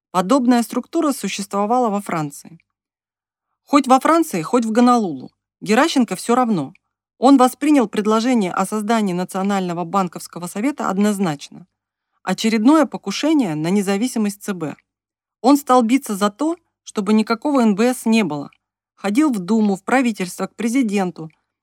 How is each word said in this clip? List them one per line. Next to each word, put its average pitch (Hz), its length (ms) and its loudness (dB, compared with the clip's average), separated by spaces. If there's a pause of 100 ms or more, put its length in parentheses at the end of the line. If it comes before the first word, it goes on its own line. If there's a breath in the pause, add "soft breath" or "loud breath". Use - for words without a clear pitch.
(120)
Подобная 240 500 2
структура 277 520 -4
существовала 208 760 -2
во 202 120 -2
Франции. 160 580 -8 (1040)
Хоть 277 240 2
во 254 140 6
Франции, 311 400 0
хоть 233 240 0
в 220 60 -4
Гонолулу. 220 600 2 (300)
Геращенко 233 560 0
всё - 180 0
равно. 202 380 -2 (440)
Он 277 200 6
воспринял 254 500 2
предложение 220 640 0
о 190 140 -2
создании 214 480 -2
Национального 180 720 -4
банковского 175 600 -6
совета 262 420 -6
однозначно. 190 760 -2 (580)
Очередное 226 600 2
покушение 220 720 -2
на 156 140 -2
независимость 202 720 -2
Ц 208 100 -8
Б. 160 220 -8 (640)
Он 277 160 6
стал 254 260 4
биться 233 320 0
за 202 160 0
то, 311 280 -4 (260)
чтобы 214 300 -4
никакого 233 480 0
Н 220 120 4
Б 233 200 0
С - 120 -12
не 226 200 2
было. 147 260 -8 (440)
Ходил 262 360 0
в 214 80 -4
Думу, 202 380 0
в - 80 -20
правительство, 220 600 -2
к - 100 -20
президенту, 202 720 -2 (340)